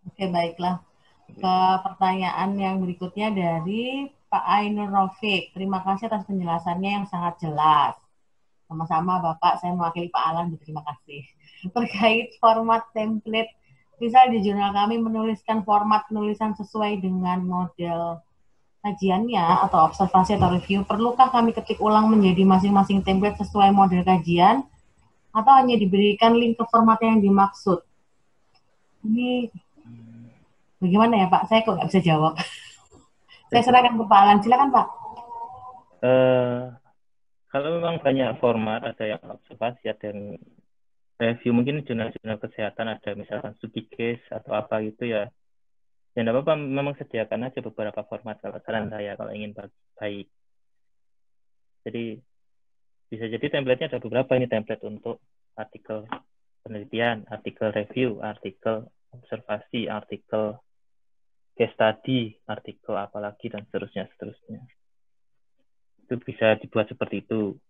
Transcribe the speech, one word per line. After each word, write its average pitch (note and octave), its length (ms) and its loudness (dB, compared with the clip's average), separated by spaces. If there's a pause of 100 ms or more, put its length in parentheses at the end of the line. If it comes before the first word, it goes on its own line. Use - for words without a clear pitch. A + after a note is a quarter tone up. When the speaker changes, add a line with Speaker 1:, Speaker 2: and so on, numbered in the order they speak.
(120)
Speaker 1:
Oke, F#3+ 160 -8
baiklah. F3 560 -4 (480)
Speaker 2:
Iya. - 80 -20
Speaker 1:
Ke F#3 160 0 (320)
pertanyaan F#3 720 -2
yang F#3+ 240 -2
berikutnya F#3 480 -6
dari G3+ 800 -4 (160)
Pak - 160 -2
Ainur G#3 480 -2
Rafiq. F#3+ 640 -2
"Terima F#3+ 240 -4
kasih G3 320 -4
atas G3 160 -6
penjelasannya F3+ 720 -4
yang F#3+ 80 -6
sangat F3 320 -6
jelas." D3+ 560 2 (680)
Sama-sama, E3+ 580 -4
Bapak. E3 400 0
Saya F3+ 100 -4
mewakili F3 380 -4
Pak C#3+ 140 -2
Alan, E3 260 -2
berterima D#3 340 -12
kasih. D3 380 -16 (480)
"Terkait A3+ 720 -2
format A3+ 400 2 (100)
template, A3 600 -4 (480)
misal A#3+ 320 6
di A3 80 0
jurnal G3+ 320 0
kami G#3 240 0
menuliskan A3 640 -2
format G#3 480 2
penulisan G#3+ 480 -2
sesuai G#3 420 -4
dengan F#3 400 -2
model E3+ 800 -4 (640)
kajiannya F#3+ 880 0
atau E3 180 4
observasi F#3 480 2
atau F#3 160 2
review, F#3+ 320 -2
perlukah A#3+ 480 2
kami A3+ 240 4
ketik A3 240 -6
ulang G#3+ 320 4
menjadi F#3+ 320 6
masing-masing G3 560 4
template G3 400 0
sesuai G3 320 4
model F#3+ 320 6
kajian, F3+ 600 4 (680)
atau A3 240 4
hanya B3 220 6
diberikan G#3 580 4
link A#3 240 2
ke A3+ 80 0
format A3+ 320 4
yang A3 220 4
dimaksud?" G3 580 2 (1300)
Ini B3 480 -2 (1300)
bagaimana G#3 340 4
ya, F#3+ 140 4
Pak? F3+ 160 2
Saya A3 160 2
kok G#3+ 160 -2
nggak D#3+ 160 -4
bisa F#3+ 80 4
jawab. D#3 340 2
<laughs> - 1160 -18
Saya A#3 80 6
serahkan B3 340 6
ke A3 80 0
Pak G3+ 160 8
Alan. G#3 220 8
Silakan, B3+ 320 4
Pak. A3 140 4 (1160)
Speaker 2:
Eh, B2+ 580 4 (840)
kalau C#3+ 220 -6 (100)
memang E3+ 220 -4
banyak C3+ 400 0
format, A2+ 420 0
ada A2+ 220 -8
yang G#2+ 180 -6
observasi, - 640 -10
ada G#2+ 240 -8
yang G2+ 260 -12 (840)
review, A#2 320 -2
mungkin C#3+ 320 0
jurnal-jurnal A2+ 560 -8
kesehatan A2 480 -10
ada G#2+ 240 -10
misalkan G#2 480 -12
studi G#2+ 260 -12
case A#2 400 -8
atau G#2+ 300 -8
apa A2 240 -4
gitu G#2+ 240 -8
ya. G#2+ 240 -4 (880)
Ya - 20 -4
nggak A2+ 160 0
apa-apa, D3+ 220 0
memang C#3 400 -6
sediakan A2+ 500 -8
aja C3 140 -10
beberapa G#2+ 420 -10
format G#2+ 380 -14
kalau G2+ 240 -14
saran G#2+ 240 -6
saya, G#2 240 -12
kalau G#2+ 180 -12
ingin G#2 220 -14
ba-, G2+ 160 -18 (260)
baik. G2+ 320 -12 (1600)
Jadi A#2 340 -10 (880)
bisa A2+ 220 -12
jadi A#2 240 -6
template-nya C3+ 340 -2
ada B2 140 -8
beberapa A#2+ 320 -4
ini B2+ 160 0
template A2 340 -6
untuk G#2+ 380 -12 (320)
artikel A2 560 -14 (560)
penelitian, A2 640 -6
artikel G#2+ 400 -8
review, G#2+ 500 -4
artikel A2 720 -10 (240)
observasi, A#2+ 720 -10
artikel G#2+ 720 -8 (960)
case A#2 240 -2
study, A2+ 560 -2 (160)
artikel G#2+ 480 -12
apalagi G#2 480 -12
dan G#2+ 240 -12
seterusnya, F#2+ 400 -10
seterusnya. - 560 -18 (1400)
Itu B2 160 -8
bisa A2 400 -2
dibuat - 320 -6
seperti - 320 -8
itu. G#2+ 320 -6 (160)